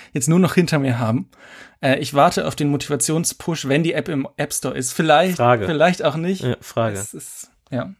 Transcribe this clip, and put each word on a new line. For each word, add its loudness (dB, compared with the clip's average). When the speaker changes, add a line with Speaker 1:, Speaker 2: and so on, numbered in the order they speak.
Speaker 1:
jetzt -2
nur 4
noch 2
hinter 2
mir -2
haben. -2
Äh, 2
ich -6
warte 4
auf -4
den 0
Motivationspush, -2
wenn 2
die 0
App -2
im -4
App -4
Store -4
ist. -6
Vielleicht, 4
Speaker 2:
Frage. 4
Speaker 1:
vielleicht 2
auch 0
nicht. -4
Speaker 2:
Ja, 0
Frage. -4
Speaker 1:
Es -8
ist, -16
ja. -6